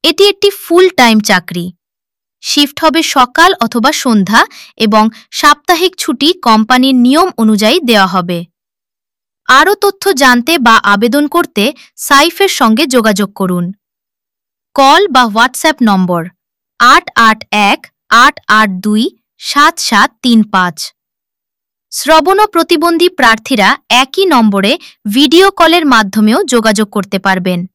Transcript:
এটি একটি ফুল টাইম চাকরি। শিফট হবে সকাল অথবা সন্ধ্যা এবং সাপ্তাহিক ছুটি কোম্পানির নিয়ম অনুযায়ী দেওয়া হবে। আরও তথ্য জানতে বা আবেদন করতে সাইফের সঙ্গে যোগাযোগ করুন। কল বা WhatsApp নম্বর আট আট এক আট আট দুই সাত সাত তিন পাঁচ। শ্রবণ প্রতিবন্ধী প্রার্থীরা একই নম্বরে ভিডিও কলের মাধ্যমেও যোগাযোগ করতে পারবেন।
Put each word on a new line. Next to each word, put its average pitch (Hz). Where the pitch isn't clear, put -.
এটি 330
একটি 403
ফুল 370
টাইম 233
চাকরি। 180
শিফট -
হবে 320
সকাল 294
অথবা 226
সন্ধ্যা 220
এবং 214
সাপ্তাহিক 320
ছুটি 285
কোম্পানির 254
নিয়ম 269
অনুযায়ী 220
দেওয়া 220
হবে। 175
আরও 311
তথ্য 403
জানতে 247
বা 233
আবেদন 220
করতে 330
সাইফের 330
সঙ্গে 233
যোগাযোগ 214
করুন। 180
কল 285
বা 254
WhatsApp 262
নম্বর 185
আট 269
আট 220
এক 311
আট 254
আট 214
দুই 214
সাত 302
সাত 233
তিন 233
পাঁচ। 180
শ্রবণ 320
প্রতিবন্ধী 339
প্রার্থীরা 226
একই 269
নম্বরে 220
ভিডিও 294
কলের 339
মাধ্যমেও 220
যোগাযোগ 220
করতে 196
পারবেন। 185